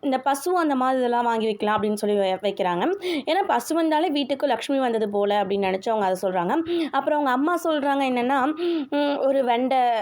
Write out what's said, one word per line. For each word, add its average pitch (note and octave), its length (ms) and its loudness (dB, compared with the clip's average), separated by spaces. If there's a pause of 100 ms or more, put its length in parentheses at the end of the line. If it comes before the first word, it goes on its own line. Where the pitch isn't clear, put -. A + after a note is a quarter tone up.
இந்த C4+ 180 -2
பசு D4 380 -2
அந்த D#4 180 2
மாதிரி C4 240 2
இதெல்லாம் A#3+ 260 2
வாங்கி A3+ 200 0
வைக்கலாம்" G#3+ 380 0
அப்படின்னு G#3+ 100 0
சொல்லி G#3 260 0
வை-, F#3+ 240 0
வைக்கிறாங்க. F#3+ 420 0 (400)
ஏன்னா, F4+ 220 0
பசு C#4+ 280 0
வந்தாலே D#4+ 360 2
வீட்டுக்கு C#4+ 360 -2
லக்ஷ்மி C4 320 0
வந்தது A3+ 300 0
போல G3+ 360 0
அப்படின்னு G3 240 0
நினைச்சு F#3+ 200 -2
அவங்க G#3+ 180 0
அதை F#3 160 2
சொல்றாங்க. F#3 300 0 (380)
அப்புறம் D4 360 0
அவங்க C4 40 2
அம்மா C#4+ 240 2 (100)
சொல்றாங்க C#4 400 0
என்னன்னா, B3+ 340 0 (520)
ம், C#4+ 360 0
ஒரு C4+ 180 2
வெண்டை, B3+ 380 2 (200)